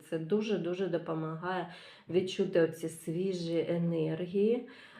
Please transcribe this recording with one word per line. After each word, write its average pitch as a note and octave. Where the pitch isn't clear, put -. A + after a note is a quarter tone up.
Це E3
дуже-дуже F#3
допомагає E3
відчути F3+
оці D#3+
свіжі E3+
енергії, F3